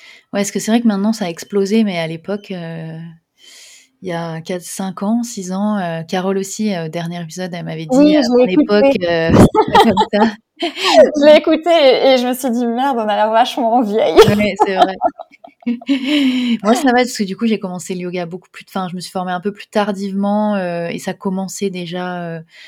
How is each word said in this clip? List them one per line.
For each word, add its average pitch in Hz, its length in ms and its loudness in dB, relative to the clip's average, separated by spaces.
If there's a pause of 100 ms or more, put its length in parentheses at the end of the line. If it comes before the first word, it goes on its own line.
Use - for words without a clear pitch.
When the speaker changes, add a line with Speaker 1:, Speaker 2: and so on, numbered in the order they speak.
(340)
Speaker 1:
parce 196 180 -2
que 202 80 -4
c'est 214 120 -2
vrai 233 100 4
que 233 60 2
maintenant, 208 260 0
ça 220 120 -6
a 170 40 -6
explosé, 202 540 0
mais 185 160 -2
à 165 80 -4
l'époque, 185 440 -10
euh, 165 460 -10 (1040)
il 190 60 -12
y 175 60 -6
a 165 280 -6
quatre, 180 200 -8
cinq 190 420 -8
ans, 233 200 0
six 190 280 -10
ans, 208 260 -2
euh, 165 260 -4
Carole 190 340 -2
aussi, 202 360 -4
euh, 165 120 -4
au - 40 -6
dernier 170 320 -8
épisode, 170 320 -10
elle 170 120 -10
m'avait 165 200 -8
dit, 254 120 2
Speaker 2:
Oui, 302 200 6
Speaker 1:
euh, 294 40 4
Speaker 2:
je 247 260 4
l'ai 277 80 0
Speaker 1:
mon 302 60 4
Speaker 2:
écouté. 208 160 2
Speaker 1:
époque, 208 320 2
euh, 165 220 0
<laughs> - 220 8
c'était - 300 4
pas 226 80 2
comme 220 380 2
ça. - 100 -12
Speaker 2:
<laughs> - 40 -20 (180)
Je 349 640 4
l'ai 302 120 10
écouté 320 320 2
et, 269 440 6
et 254 40 4
je 247 100 0
me 254 60 -2
suis 247 180 -4
dit, « 240 160 -2
Merde, 247 320 -2
on 220 80 -2
a 208 80 0
l'air 214 160 2
vachement 240 500 2
vieille. » 202 340 0 (220)
Speaker 1:
Ouais, 208 180 -2 (100)
c'est 196 100 -2
vrai. 190 180 0 (720)
<laughs> 254 1000 -2
Moi, 220 120 4
ça 285 120 0
va, 240 80 2
parce 247 220 0
que 220 60 -2
du 190 140 -6
coup, 233 100 -2
j'ai 220 120 0
commencé 180 360 -8
le 180 60 -8
yoga 180 240 -6
beaucoup 180 260 -14
plus, - 160 -20
enfin, 190 220 -6
je 175 60 -12
me 180 60 -8
suis - 100 -14
formée 185 200 -6
un 180 80 -4
peu 202 140 -6
plus - 140 -18
tardivement, 202 880 -2
euh, 175 320 -4
et 175 120 -8
ça 190 140 -8
commençait 190 560 -6
déjà, 180 540 -8
euh, 165 180 -10 (260)